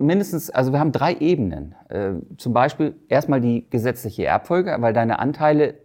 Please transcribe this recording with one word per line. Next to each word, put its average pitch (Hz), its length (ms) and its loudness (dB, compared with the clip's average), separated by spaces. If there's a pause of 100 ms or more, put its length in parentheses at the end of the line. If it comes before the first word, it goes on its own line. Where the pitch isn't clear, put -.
mindestens, 180 500 0
also 131 220 0
wir 143 80 2
haben 156 120 2
drei 156 220 0
Ebenen. 90 600 -2 (120)
Äh, 98 260 -4 (220)
zum 123 160 -6
Beispiel 143 440 2 (120)
erstmal 139 320 2
die 117 300 -2
gesetzliche 113 560 -4
Erbfolge, 170 540 0
weil 117 120 2
deine 113 280 0
Anteile 151 540 2 (100)